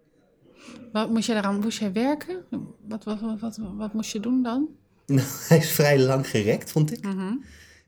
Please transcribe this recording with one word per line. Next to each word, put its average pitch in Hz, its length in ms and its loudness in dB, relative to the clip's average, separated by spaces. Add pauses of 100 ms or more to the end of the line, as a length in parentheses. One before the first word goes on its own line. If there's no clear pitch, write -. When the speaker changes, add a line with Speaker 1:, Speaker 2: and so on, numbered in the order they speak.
(920)
Speaker 1:
Wat 220 180 -2
moest 226 160 0
jij 233 100 0
daaraan, 202 240 0
moest 214 200 -2
jij 208 140 -2
werken? 294 500 -2 (440)
Wat, 214 160 -10
wat, 214 180 -6
wat, 220 180 -6
wat, 220 200 -8 (180)
wat 214 160 -6
moest 220 180 -4
je 220 80 -4
doen 247 240 2
dan? 247 240 -2 (380)
Speaker 2:
Nou, 135 220 2 (100)
<laughs> - 100 -12
hij 165 100 8
is 160 120 2
vrij 143 300 6
lang 135 300 4
gerekt, 110 420 0
vond 156 200 2
ik. - 120 -8
Speaker 1:
Mhm. 196 300 -4 (540)